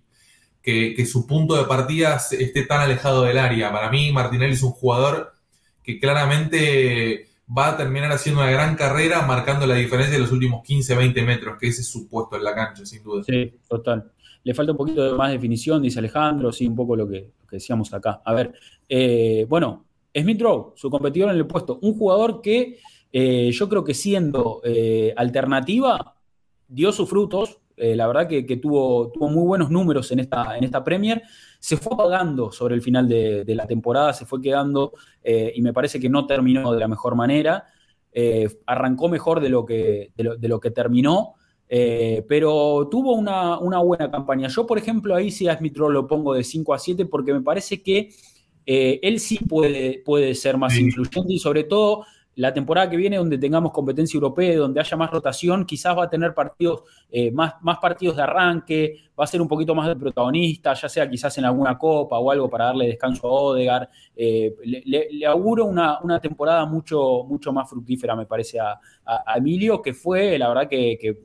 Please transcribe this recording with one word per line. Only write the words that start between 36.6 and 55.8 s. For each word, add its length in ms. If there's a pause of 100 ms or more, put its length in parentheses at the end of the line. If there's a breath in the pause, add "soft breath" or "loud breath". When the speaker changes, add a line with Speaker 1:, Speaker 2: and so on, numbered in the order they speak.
Speaker 2:
de 80
la 80
mejor 260
manera. 520 (460 soft breath)
Eh, 360 (180)
arrancó 420
mejor 320
de 80
lo 160
que, 520
de 80
lo, 120
de 120
lo 100
que 140
terminó, 640 (340 soft breath)
eh, 600
pero 640
tuvo 220
una, 460
una 200
buena 320
campaña. 380
Yo, 180
por 120
ejemplo, 360
ahí 160
sí 160
a 100
Smith 200
Rowe 160
lo 140
pongo 280
de 80
cinco 320
a 60
siete 260
porque 260
me 100
parece 380
que, 300 (560 loud breath)
eh, 360
él 160
sí 200 (100)
puede, 560
puede 300
ser 240
más 160
Speaker 1:
Sí. 60
Speaker 2:
influyente 520
y 60
sobre 260
todo 400 (300 loud breath)
la 200
temporada 340
que 80
viene 200
donde 200
tengamos 360
competencia 440
europea, 400
donde 220
haya 180
más 140
rotación, 540
quizás 340